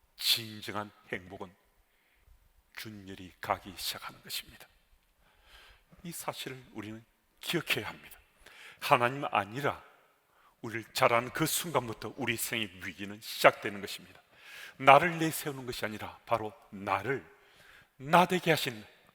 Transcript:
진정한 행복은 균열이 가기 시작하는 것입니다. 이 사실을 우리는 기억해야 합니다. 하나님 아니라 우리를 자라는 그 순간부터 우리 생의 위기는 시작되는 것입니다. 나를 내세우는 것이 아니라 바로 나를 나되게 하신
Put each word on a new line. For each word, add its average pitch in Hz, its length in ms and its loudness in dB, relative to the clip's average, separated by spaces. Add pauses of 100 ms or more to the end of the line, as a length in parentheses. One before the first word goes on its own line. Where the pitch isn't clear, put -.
(160)
진정한 107 760 -4 (200)
행복은 92 420 -10 (1200)
균열이 95 640 -14
가기 95 380 -4
시작하는 - 460 -8
것입니다. - 440 -12 (1400)
이 170 80 -14
사실을 - 600 -10
우리는 110 340 -12 (340)
기억해야 131 480 -2
합니다. - 320 -16 (600)
하나님 135 520 2
아니라 107 520 -2 (800)
우리를 113 320 -10
자라는 120 380 4
그 160 140 0
순간부터 120 720 -4
우리 120 180 -2
생의 113 340 -4 (140)
위기는 101 380 -10
시작되는 - 580 4
것입니다. - 420 -12 (600)
나를 156 380 10
내세우는 143 460 -2
것이 120 200 -6
아니라 104 400 -8
바로 110 280 -2 (160)
나를 101 560 -2 (720)
나되게 170 540 4
하신 113 340 0 (300)